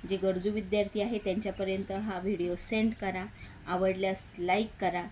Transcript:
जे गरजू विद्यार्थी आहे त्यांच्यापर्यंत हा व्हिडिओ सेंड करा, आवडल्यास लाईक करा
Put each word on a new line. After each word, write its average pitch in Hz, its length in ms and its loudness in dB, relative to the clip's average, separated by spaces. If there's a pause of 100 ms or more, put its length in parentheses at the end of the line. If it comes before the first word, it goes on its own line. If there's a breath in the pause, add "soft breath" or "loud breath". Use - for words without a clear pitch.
(100)
जे 196 60 2
गरजू 185 340 2
विद्यार्थी 208 500 0
आहे 220 180 0
त्यांच्यापर्यंत 190 720 -2
हा 196 260 -2
व्हिडिओ 175 360 0
सेंड 220 400 2
करा, 185 300 -2 (420 loud breath)
आवडल्यास 190 560 2 (160)
लाईक 190 320 2 (100)
करा 175 320 0